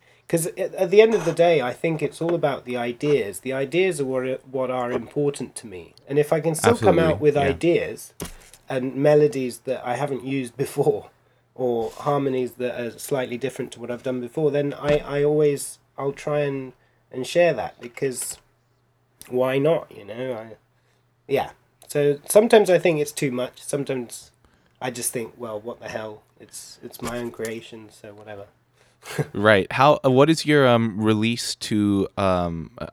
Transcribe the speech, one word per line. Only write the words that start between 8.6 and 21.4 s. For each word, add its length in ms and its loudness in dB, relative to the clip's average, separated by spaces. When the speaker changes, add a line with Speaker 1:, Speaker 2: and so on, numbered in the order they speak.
Speaker 1:
and 260 -4
melodies 640 4
that 240 -6
I 120 -4
haven't 280 -4
used 340 -4
<laughs> 80 -2
before, 440 0
or 360 -2
harmonies 600 -2
that 260 -6
are 200 -8
slightly 400 -4
different 320 -8
to 80 -20
what 100 -12
I've 140 -8
done 180 -4
before, 300 -2
then 240 0
I, 240 0
I 240 -2
always, 560 2
I'll 140 -4
try 300 -4
and, 320 -6
and 140 -8
share 280 4
that 280 -6
because 560 -6
why 280 0
not, 340 0
you 140 -20
know? 280 -8
I, 240 -12
yeah. 240 -2